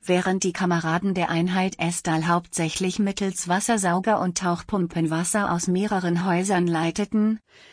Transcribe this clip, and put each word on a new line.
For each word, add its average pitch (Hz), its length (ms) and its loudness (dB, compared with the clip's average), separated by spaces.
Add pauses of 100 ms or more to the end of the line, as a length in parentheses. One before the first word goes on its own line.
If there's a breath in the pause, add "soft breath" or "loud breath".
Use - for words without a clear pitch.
Während 185 420 0
die 180 100 0
Kameraden 180 580 0
der 180 160 0
Einheit 185 500 0
Estal 165 500 -2
hauptsächlich 175 680 -2
mittels 196 480 -2
Wassersauger 190 760 2
und 180 160 -2
Tauchpumpen 170 720 0
Wasser 175 420 0
aus 175 140 -2
mehreren 180 580 0
Häusern 185 420 2
leiteten, 202 760 0 (320 loud breath)